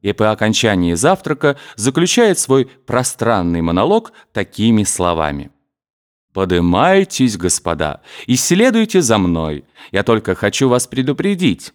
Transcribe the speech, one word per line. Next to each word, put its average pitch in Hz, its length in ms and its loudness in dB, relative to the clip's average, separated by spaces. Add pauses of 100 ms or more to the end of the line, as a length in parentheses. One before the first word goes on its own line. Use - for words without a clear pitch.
и 101 100 -2
по 107 200 0
окончании 104 600 0
завтрака 143 640 0 (200)
заключает 170 640 0
свой 131 280 2
пространный 107 960 -2
монолог 123 500 0 (200)
такими 110 500 0
словами. 80 680 -2 (840)
"Подымайтесь, 95 1040 0
господа, 82 640 -4 (240)
и 127 100 0
следуйте 214 640 2
за 117 160 2
мной. 82 480 -2 (280)
Я 98 100 -2
только 107 320 0
хочу 107 340 0
вас 123 200 0
предупредить". 170 880 -2